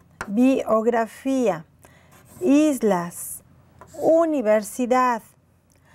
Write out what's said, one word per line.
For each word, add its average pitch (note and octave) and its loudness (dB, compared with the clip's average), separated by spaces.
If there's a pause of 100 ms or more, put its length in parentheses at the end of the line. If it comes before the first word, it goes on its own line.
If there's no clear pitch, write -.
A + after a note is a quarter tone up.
(280)
Biografía. A3+ 0 (760)
Islas. B3+ 0 (580)
Universidad. B3+ 0 (720)